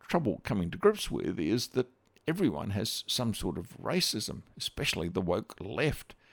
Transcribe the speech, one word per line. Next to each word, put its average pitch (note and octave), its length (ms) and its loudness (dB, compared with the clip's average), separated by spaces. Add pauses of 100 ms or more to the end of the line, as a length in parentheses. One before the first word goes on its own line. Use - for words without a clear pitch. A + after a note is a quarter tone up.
trouble C#3 420 2
coming F2+ 280 0
to F2+ 80 -6
grips G#2+ 320 4
with F#2 280 -2
is F#2+ 300 2
that B2+ 220 0 (360)
everyone C3 440 0
has - 360 -2
some A2+ 280 0
sort E2+ 240 -2
of - 180 -10
racism, - 680 -2 (140)
especially - 520 -2
the F#2 120 0
woke F#2 400 0
left. A#2 540 -2 (180)